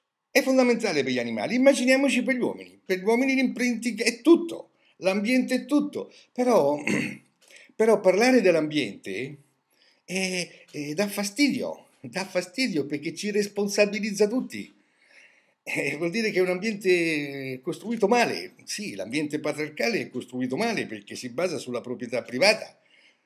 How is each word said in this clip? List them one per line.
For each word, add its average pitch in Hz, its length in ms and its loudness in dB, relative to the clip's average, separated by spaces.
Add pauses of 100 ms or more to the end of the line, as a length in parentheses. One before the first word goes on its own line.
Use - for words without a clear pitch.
(300)
È 269 120 2
fondamentale 240 600 2
per 127 100 -2
gli 123 80 0
animali, 117 360 -2
immaginiamoci 254 680 4
per 254 140 -2
gli 240 60 -6
uomini. 95 420 -6
Per 185 160 -4
gli 185 40 -10
uomini 240 300 2
l'imprinting 240 680 -2
è 247 180 0
tutto, - 500 4 (260)
l'ambiente 208 580 2
è 247 100 -2
tutto. 294 480 -2 (180)
Però, 180 460 4
<clears throat> - 960 -6
però 220 240 4
parlare 208 420 6
dell'ambiente 147 960 0 (680)
è, 185 680 -6
è, 147 240 -8
dà 202 140 0
fastidio, 202 800 -2 (140)
dà 143 240 -6
fastidio 185 600 -2
perché 147 300 -6
ci 208 160 -6
responsabilizza 202 960 0
tutti. 202 480 -6 (960)
Eh, 143 280 -4
vuol 170 140 -2
dire 220 200 -2
che 165 80 0
è - 20 6
un 185 80 2
ambiente 165 1120 0
costruito 196 460 -4
male. 143 460 0 (100)
Sì, - 320 -10
l'ambiente 147 440 -4
patriarcale 151 600 -4
è 120 100 -8
costruito 127 460 -6
male 190 300 -2
perché 104 300 -12
si 123 140 -10
basa 151 280 -4
sulla 117 240 -6
proprietà 117 400 -6
privata, 175 580 0 (460)